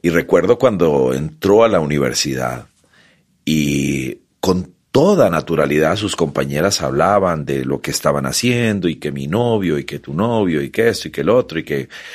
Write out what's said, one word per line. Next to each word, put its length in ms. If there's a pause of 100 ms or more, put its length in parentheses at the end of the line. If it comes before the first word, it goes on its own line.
Y 80
recuerdo 480
cuando 560
entró 500
a 40
la 120
universidad 840 (800)
y 720 (220)
con 320 (200)
toda 380
naturalidad 680
sus 180
compañeras 680
hablaban 640
de 200
lo 160
que 100
estaban 360
haciendo 600
y 80
que 140
mi 160
novio 520
y 60
que 140
tu 140
novio 500
y 80
que 180
esto 200
y 20
que 120
el 80
otro 280
y 60
que 240 (260)